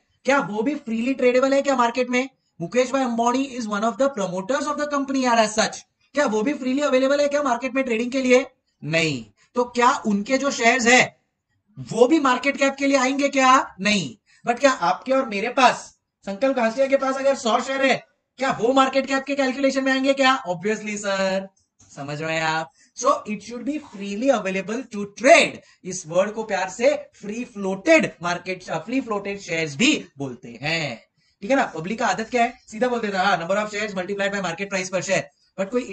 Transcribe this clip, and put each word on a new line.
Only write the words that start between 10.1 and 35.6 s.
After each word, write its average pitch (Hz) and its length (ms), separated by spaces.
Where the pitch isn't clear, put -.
जो 277 140
shares 233 360
है 247 300
वो 214 300
भी 311 120
market 269 380
cap 277 220
के 277 80
लिए 277 100
आएंगे 277 320
क्या? 269 520
नहीं। 196 340
But 240 140
क्या 269 120
आपके 247 400
और 262 180
मेरे 208 240
पास, 247 240
संकल्प 254 320
घासिया 247 300
के 269 100
पास 269 200
अगर 269 180
सौ 233 260
share 269 240
है, 240 160
क्या 262 120
वो 240 120
market 269 340
कैप 269 200
के 277 80
calculation 269 480
में 269 80
आएंगे 269 220
क्या? 262 360
Obviously 208 480
sir, 190 500
समझ 147 260
रहे 160 140
हैं 160 80
आप? 160 280
So 262 140
it 214 180
should 233 180
be 294 120
freely 202 420
available 190 480
to 202 120
trade। 240 380
इस 180 240
word 185 260
को 226 100
प्यार 185 260
से 262 240
free 220 300
floated 196 680
market, 175 400
फ्री 233 380
floated 202 380
shares 160 360
भी 254 180
बोलते 123 440
हैं, 147 400
ठीक 202 100
है 269 60
ना? 240 80
Public 190 240
का 240 80
आदत 220 220
क्या 240 140
है, 247 100
सीधा 220 200
बोल 240 120
देता 196 220
है, 185 40
"हाँ, 170 140
number 170 240
of 208 100
shares 208 240
multiplied 196 380
by 196 100
market 190 280
price 185 220
per 175 140
share." 180 140
But 190 140